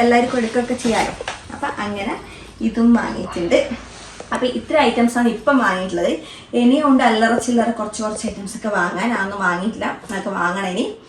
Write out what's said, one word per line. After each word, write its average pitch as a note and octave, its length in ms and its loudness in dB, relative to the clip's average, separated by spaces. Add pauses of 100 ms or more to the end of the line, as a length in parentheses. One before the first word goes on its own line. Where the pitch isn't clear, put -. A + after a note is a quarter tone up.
എല്ലാവർക്കും B3 360 4
എടുക്കുകയൊക്കെ A#3+ 420 0
ചെയ്യാമല്ലോ. A3 300 0 (400)
അപ്പം - 180 -6 (140)
അങ്ങനെ G#3 300 -4 (520)
ഇതും A#3 220 4 (120)
വാങ്ങിയിട്ടുണ്ട്. - 580 0 (760)
അപ്പം B3+ 140 0 (100)
ഇത്ര D4 180 -4 (120)
ഐറ്റംസാണ് A#3+ 480 2
ഇപ്പം A3+ 280 2
വാങ്ങിയിട്ടുള്ളത്. F#3 480 0 (480)
ഇനിയും C4+ 300 4
ഉണ്ട് C4 180 6
അല്ലറ A3+ 260 4 (120)
ചില്ലറ A#3 240 2 (100)
കുറച്ച് G#3+ 240 -6
കുറച്ച് G#3+ 260 -6
ഐറ്റംസൊക്കെ G3 400 -8 (100)
വാങ്ങാൻ, F#3+ 380 -2
അതൊന്നും G3 300 -4
വാങ്ങിയിട്ടില്ല, F#3+ 400 -2 (200)
അതൊക്കെ G3 240 -6 (100)
വാങ്ങണം F#3 320 -2
ഇനി. A3+ 120 -2 (240)